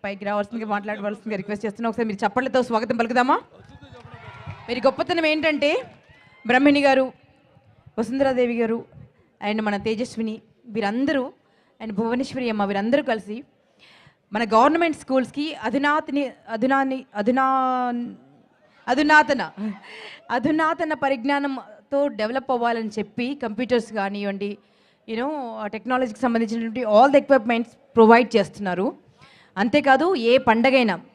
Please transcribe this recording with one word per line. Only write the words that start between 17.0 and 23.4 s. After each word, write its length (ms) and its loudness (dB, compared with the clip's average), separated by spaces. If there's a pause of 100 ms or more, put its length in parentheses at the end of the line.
అధునా-, 920 0 (800)
అధునాతన, 640 4 (800)
అధునాతన 640 0
పరిజ్ఞానంతో 1120 -4
డెవలప్ 440 -4
అవ్వాలని 380 -2 (100)
చెప్పి, 440 -6